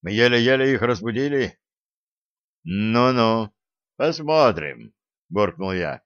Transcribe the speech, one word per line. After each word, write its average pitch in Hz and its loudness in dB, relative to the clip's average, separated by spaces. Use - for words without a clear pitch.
Мы 87 -8
еле-еле 123 4
их 131 -2
разбудили". 120 -2
"Ну-ну, 113 0
посмотрим", 120 0
буркнул 95 -2
я. 80 -6